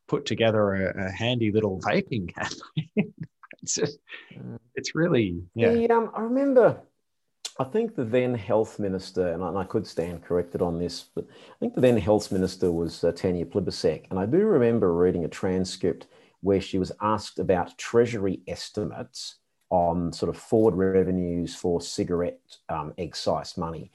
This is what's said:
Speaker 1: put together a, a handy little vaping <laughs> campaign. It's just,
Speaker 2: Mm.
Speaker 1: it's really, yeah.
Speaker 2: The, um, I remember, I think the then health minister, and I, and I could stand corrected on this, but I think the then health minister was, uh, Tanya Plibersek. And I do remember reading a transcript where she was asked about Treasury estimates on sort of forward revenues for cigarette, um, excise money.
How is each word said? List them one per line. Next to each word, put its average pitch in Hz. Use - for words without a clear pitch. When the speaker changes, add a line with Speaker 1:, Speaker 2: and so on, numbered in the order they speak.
Speaker 1:
put -
together 107
a, 95
a 95
handy 110
little 101
vaping 107
<laughs> -
campaign. -
It's -
just, -
Speaker 2:
Mm. 123
Speaker 1:
it's -
really, 120
yeah. 117
Speaker 2:
The, 233
um, 226
I 202
remember, 247
I 131
think 220
the 135
then 123
health 107
minister, 92
and 87
I, 90
and 90
I 95
could 98
stand 85
corrected 87
on 85
this, 87
but -
I -
think -
the 113
then 123
health 104
minister 92
was, 82
uh, 85
Tanya 87
Plibersek. 85
And 95
I 92
do 139
remember 117
reading 87
a -
transcript 92
where 98
she 95
was 92
asked 104
about 90
Treasury 110
estimates -
on 87
sort 85
of 80
forward 110
revenues 90
for 85
cigarette, 87
um, 76
excise 80
money. 82